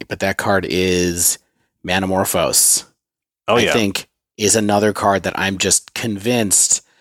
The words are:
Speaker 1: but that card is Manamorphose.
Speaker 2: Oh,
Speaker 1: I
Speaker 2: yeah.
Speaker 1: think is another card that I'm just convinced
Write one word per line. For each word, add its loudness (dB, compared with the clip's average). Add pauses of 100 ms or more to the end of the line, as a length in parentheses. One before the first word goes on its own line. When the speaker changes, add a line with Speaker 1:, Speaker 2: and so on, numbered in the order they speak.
Speaker 1:
but -8
that -2
card 0
is 0 (480)
Manamorphose. 0 (640)
Speaker 2:
Oh, 2
Speaker 1:
I 4
Speaker 2:
yeah. 2
Speaker 1:
think -2 (280)
is 2
another 2
card 0
that -4
I'm -2
just -2
convinced -2 (180)